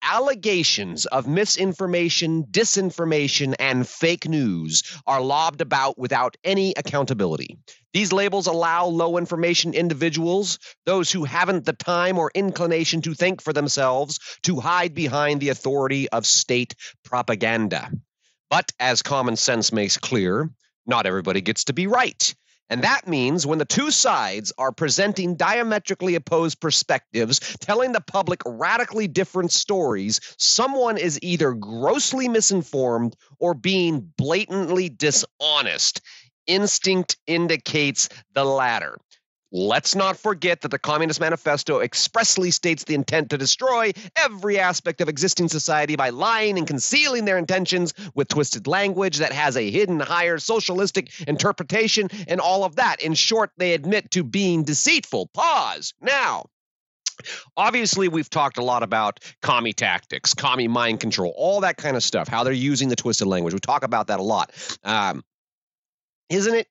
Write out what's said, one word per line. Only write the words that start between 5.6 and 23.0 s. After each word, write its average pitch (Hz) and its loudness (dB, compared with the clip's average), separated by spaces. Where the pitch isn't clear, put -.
about 139 0
without 127 0
any 190 2
accountability. 113 -2
These 190 0
labels 196 0
allow 170 2
low 170 0
information 170 0
individuals, 165 0
those 180 2
who 175 -2
haven't 175 -2
the 160 0
time 180 0
or 165 0
inclination 170 0
to 156 -4
think 175 0
for 156 -2
themselves, 143 0
to 170 0
hide 175 0
behind 147 0
the 139 0
authority 135 0
of 113 -2
state - 0
propaganda. 110 -2
But 170 0
as 127 0
common 123 0
sense 113 0
makes 104 0
clear, 113 0
not 117 2
everybody 95 0
gets 107 -2
to 131 -4
be 180 -2
right." 240 0
And 123 -2
that 247 0